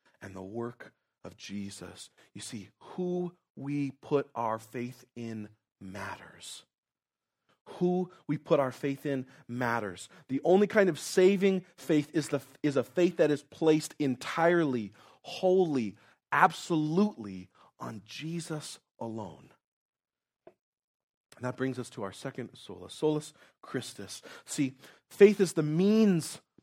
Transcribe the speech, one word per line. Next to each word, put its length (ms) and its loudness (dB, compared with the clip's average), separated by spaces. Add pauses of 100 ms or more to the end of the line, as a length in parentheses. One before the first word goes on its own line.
(200)
and 140 -16
the 80 -12
work 520 -10 (300)
of 140 -18
Jesus. 720 -12 (240)
You 80 -16
see, 280 -12 (100)
who 540 -6 (220)
we 360 -4 (100)
put 320 0
our 240 -2
faith 480 -12 (100)
in 340 -10 (300)
matters. 840 -14 (1000)
Who 440 -2 (160)
we 140 -2
put 200 2
our 120 0
faith 340 -6
in 220 -4 (200)
matters. 640 -4 (180)
The 160 -4
only 220 6
kind 240 4
of 80 -2
saving 680 2 (120)
faith 380 0
is 140 -2
the, 120 -4 (220)
is 140 0
a 60 4
faith 340 0
that 120 6
is 140 0
placed 560 2
entirely, 920 0 (300)
wholly, 760 0 (340)
absolutely 1160 0 (280)
on 280 -10
Jesus 720 -10 (220)
alone. 480 -10 (1900)
And 80 -14
that 140 -6
brings 200 -4
us 120 -8
to 140 -12
our 100 -8
second 400 -12
sola, 360 -16
solus 440 -2 (280)
Christus. 600 -12 (240)
See, 300 -4 (340)
faith 320 8
is 120 2
the 80 0
means 800 2 (240)